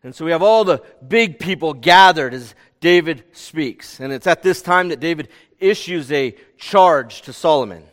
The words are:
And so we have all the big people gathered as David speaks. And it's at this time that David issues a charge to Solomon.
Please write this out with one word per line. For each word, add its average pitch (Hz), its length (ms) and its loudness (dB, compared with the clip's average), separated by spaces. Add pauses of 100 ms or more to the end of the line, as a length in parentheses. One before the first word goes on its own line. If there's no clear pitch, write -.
And 127 120 -20
so 160 120 -10
we 165 40 -4
have 165 120 0
all 220 220 4
the 170 180 -2 (240)
big 208 320 -2
people 160 340 -8
gathered 160 640 4
as 123 200 -18 (260)
David 165 520 0
speaks. - 640 -12
And 135 140 -12
it's 131 140 -8
at 170 160 0
this 185 180 0
time 180 280 -2
that 143 120 -8
David 156 280 -8 (300)
issues 175 540 -4
a 135 220 -4 (240)
charge 165 640 0
to 135 100 -20
Solomon. 113 600 -2